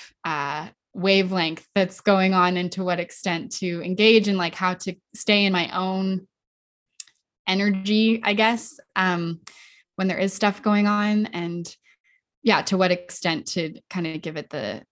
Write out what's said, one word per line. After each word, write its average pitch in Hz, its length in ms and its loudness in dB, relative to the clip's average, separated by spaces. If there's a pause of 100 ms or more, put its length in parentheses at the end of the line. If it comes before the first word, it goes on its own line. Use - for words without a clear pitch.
(240)
uh, 151 440 -4 (260)
wavelength 185 800 2
that's 190 260 0
going 190 340 4
on, 180 220 4
and 180 160 -2
to 190 120 -6
what 175 160 0
extent 175 560 -4
to 175 260 -4
engage, 208 460 4
and, 196 80 2
like, 170 180 -2
how 185 200 -2
to 185 200 -8 (200)
stay 202 320 2
in 190 60 2
my 175 240 0
own 190 500 -4 (1200)
energy, 202 760 2
I 208 120 0
guess, 226 440 0 (160)
um, 170 460 0 (560)
when 190 100 -2
there 185 120 -2
is 196 160 0
stuff 202 280 0
going 208 240 2
on, 208 400 0
and, 170 500 -8 (680)
yeah, 180 200 4
to - 140 -2
what 185 160 4
extent 180 540 -4
to 160 420 -6
kind 175 180 -6
of 160 140 -8
give 160 160 -10
it - 140 -10
the, 110 420 -8